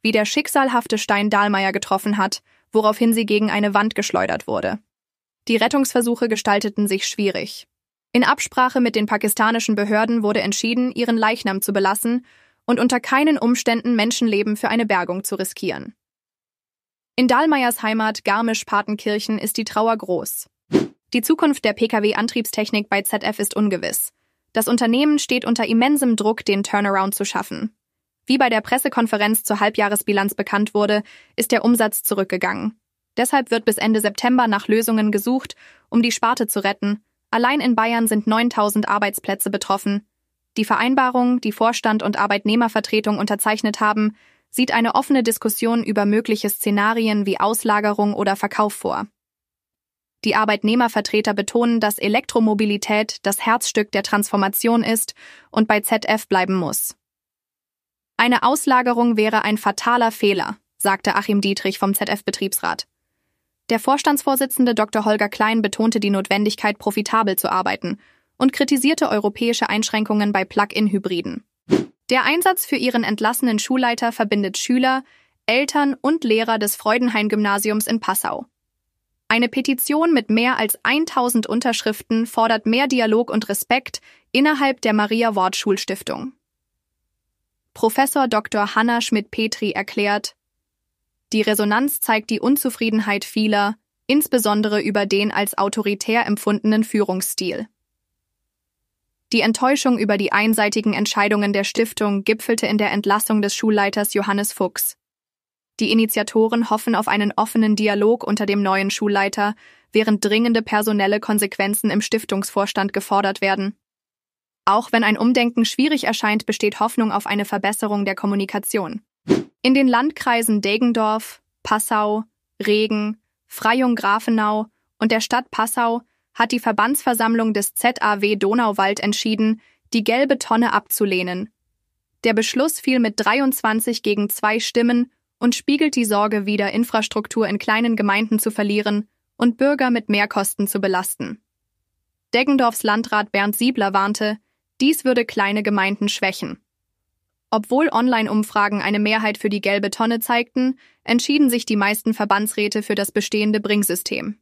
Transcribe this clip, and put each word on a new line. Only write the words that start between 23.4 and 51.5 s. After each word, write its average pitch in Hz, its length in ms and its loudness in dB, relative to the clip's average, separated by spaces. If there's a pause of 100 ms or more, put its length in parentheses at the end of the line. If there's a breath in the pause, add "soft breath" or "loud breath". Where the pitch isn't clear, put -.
ungewiss. 208 580 -2 (400)
Das 220 160 0
Unternehmen 247 500 2
steht 247 260 -2
unter 233 220 0
immensem 247 500 2
Druck, 214 280 0
den 202 180 0
Turnaround 196 520 0
zu 202 100 -4
schaffen. - 500 -6 (520)
Wie 254 120 2
bei 262 100 4
der 220 120 2
Pressekonferenz 220 840 0
zur 208 160 -2
Halbjahresbilanz 202 760 0
bekannt 208 380 -2
wurde, 208 300 2 (320 loud breath)
ist - 160 -4
der 240 140 2
Umsatz 226 400 2
zurückgegangen. 190 760 -4 (380)
Deshalb 262 340 0
wird 226 140 0
bis 214 120 2
Ende 220 240 2
September 240 460 2
nach 202 220 0
Lösungen 220 420 2
gesucht, 240 460 -2 (320 soft breath)
um 233 120 2
die 233 120 2
Sparte 240 340 0
zu 202 160 -4
retten. 202 400 -2 (300)
Allein 247 280 2
in 247 140 2
Bayern 226 320 2
sind 214 220 0
neuntausend 214 600 0
Arbeitsplätze 202 600 -2
betroffen. 202 560 -2 (500)
Die 220 80 0
Vereinbarung, 247 760 2
die 311 120 -2
Vorstand 220 520 0
und 208 140 -2
Arbeitnehmervertretung 214 1000 0
unterzeichnet 214 640 -2
haben, 214 360 2 (340 soft breath)
sieht 247 220 0
eine 233 220 2
offene 269 300 2
Diskussion 226 580 0
über 208 240 0
mögliche 214 440 0
Szenarien 208 760 0
wie 190 140 -2
Auslagerung 208 720 2
oder 196 220 0
Verkauf 208 380 0
vor. 92 320 -4 (1160)
Die 214 100 2
Arbeitnehmervertreter 214 1000 2
betonen, 233 460 0